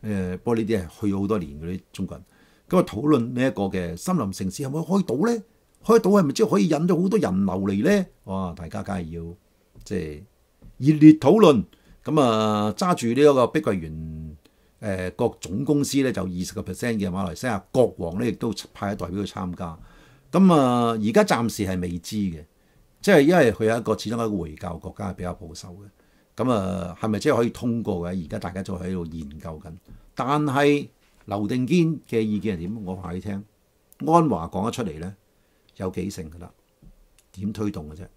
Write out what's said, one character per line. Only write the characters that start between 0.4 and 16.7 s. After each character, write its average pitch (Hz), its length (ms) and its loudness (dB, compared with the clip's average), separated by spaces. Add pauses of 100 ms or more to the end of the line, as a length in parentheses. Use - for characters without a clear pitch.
過 117 100 0
呢 110 80 0
啲 101 200 -2
係 - 160 -16
去 104 140 0
好 98 140 -2
多 107 100 0
年 76 220 -10
嗰 78 60 -14
啲 90 140 -8 (120)
中 95 140 -6
國 82 100 -10
人。 71 100 -20 (420)
噉 180 120 2
啊， - 20 2
討 104 260 -4
論 151 100 6 (160)
呢 127 120 0
一 135 60 0
個 101 120 -4
嘅 90 320 -4
森 180 220 -2
林 98 140 -2
城 95 180 -6
市 143 140 -8
係 135 40 -6
咪 151 140 -4
可 160 160 -4
以 196 40 0
開 - 20 0
島 185 220 0
咧？ 233 160 0 (420)
開 226 160 6
島 202 200 4
係 - 40 4
咪 139 80 0
即 220 100 2
係 208 80 2
可 180 80 4
以 196 100 4
引 156 200 2
到 180 120 4
好 190 80 2
多 220 120 2
人 95 260 2
流 90 80 0
嚟 98 300 0
咧？ 190 220 4 (180)
哇！ 95 320 -6
大 82 120 -12
家 104 140 -8
梗 98 140 -6
係 90 140 -4
要， 82 240 -10 (500)
即 - 100 -8
係 78 280 -6 (560)
熱 143 200 4
烈 151 140 12
討 156 280 6
論。 147 240 8 (380)
噉 151 180 0
啊， 107 560 2
揸 180 200 0
住 117 100 -4
呢 120 140 0
一 147 120 8
個 127 140 4
碧 156 140 -2
桂 113 160 -2
園 80 440 -10 (600)
誒， 92 300 -6
各 120 160 0 (120)
總 104 240 -6
公 143 200 2
司 135 180 0
咧 127 100 0
就 95 120 -4
二 90 160 -6
十 90 140 -6
個 104 60 -8
percent 113 340 -6